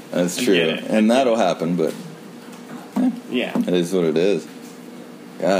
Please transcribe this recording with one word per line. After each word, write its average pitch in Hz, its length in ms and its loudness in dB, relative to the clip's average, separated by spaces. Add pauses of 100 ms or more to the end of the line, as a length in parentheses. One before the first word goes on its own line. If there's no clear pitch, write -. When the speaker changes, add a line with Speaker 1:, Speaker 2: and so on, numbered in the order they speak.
(120)
Speaker 1:
that's 90 280 0
Speaker 2:
I 131 40 -2
Speaker 1:
true. 123 120 6
Speaker 2:
get 82 140 4
it. - 160 -4
Speaker 1:
And 110 260 4
that'll 123 240 4
happen, 87 400 2
but, 80 180 0 (1000)
eh, 254 160 2 (180)
Speaker 2:
Yeah. 107 300 -2
Speaker 1:
it - 140 0
is 87 200 2
what 90 120 2
it 78 120 2
is. 87 300 2 (960)
Uh, - 40 0 (140)